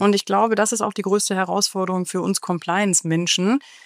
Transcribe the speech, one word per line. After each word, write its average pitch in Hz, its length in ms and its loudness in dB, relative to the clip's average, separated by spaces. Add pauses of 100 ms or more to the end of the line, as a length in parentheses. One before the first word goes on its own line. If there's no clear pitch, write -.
Und 202 160 4
ich - 80 -2
glaube, 214 320 2
das 214 160 2
ist 220 80 -4
auch 208 120 -2
die 208 100 -6
größte 196 340 0
Herausforderung 185 720 -2
für 185 140 -4
uns 185 200 -2
Compliance-Menschen, 180 1200 0 (260)